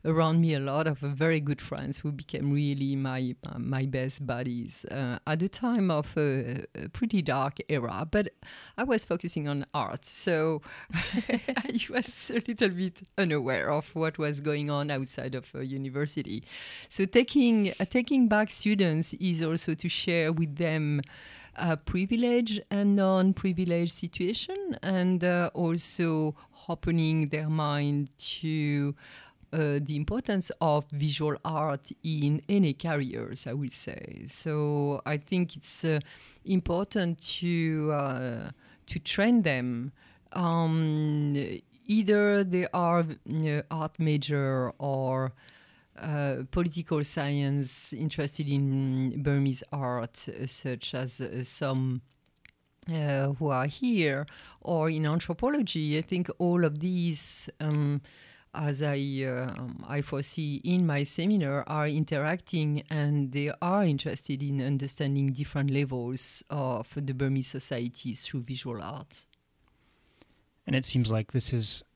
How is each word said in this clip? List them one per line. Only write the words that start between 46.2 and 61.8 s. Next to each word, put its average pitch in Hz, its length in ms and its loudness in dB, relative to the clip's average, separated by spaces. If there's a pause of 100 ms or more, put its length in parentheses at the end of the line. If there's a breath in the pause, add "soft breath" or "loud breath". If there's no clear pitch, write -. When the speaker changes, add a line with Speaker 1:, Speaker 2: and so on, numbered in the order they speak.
Speaker 1:
political 165 540 0
science 143 880 0
interested 147 560 -2
in 135 720 0
Burmese 139 400 2 (100)
art, 123 560 -4
uh, - 180 -8
such - 480 -6
as, 127 260 -6
uh, 123 240 -6
some, 131 580 0 (880)
uh, 143 420 0
who 147 140 -2
are 131 180 0
here, 151 600 2 (340 loud breath)
or 165 300 0
in 156 160 0
anthropology. 165 880 0
I 160 60 0
think 175 260 -2 (100)
all 175 260 4
of 151 160 0
these, 170 680 0 (120)
um, 147 420 2 (500 loud breath)
as 147 300 -2
I, 143 160 0 (260)
uh, 127 300 -4 (340)
I 143 140 -2
foresee 143 600 -4
in 180 200 4
my 143 200 2
seminar, 165 640 0
are 151 180 0